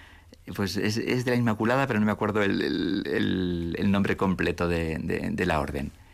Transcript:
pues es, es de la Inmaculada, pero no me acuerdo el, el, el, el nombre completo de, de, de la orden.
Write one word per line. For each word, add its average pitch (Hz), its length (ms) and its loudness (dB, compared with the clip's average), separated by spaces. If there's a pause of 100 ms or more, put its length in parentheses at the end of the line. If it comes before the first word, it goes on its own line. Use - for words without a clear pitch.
(560)
pues 98 220 -2
es, 110 200 0
es 123 280 -2
de 127 60 0
la 120 60 2
Inmaculada, 120 500 2
pero 113 120 2
no 107 60 4
me 107 60 2
acuerdo 107 320 0
el, 98 180 2
el, - 460 0
el, 90 720 0
el 101 140 2
nombre 98 260 2
completo 90 500 0
de, 82 300 0
de, 90 340 -4
de - 140 -2
la 82 140 0
orden. 71 320 -4 (220)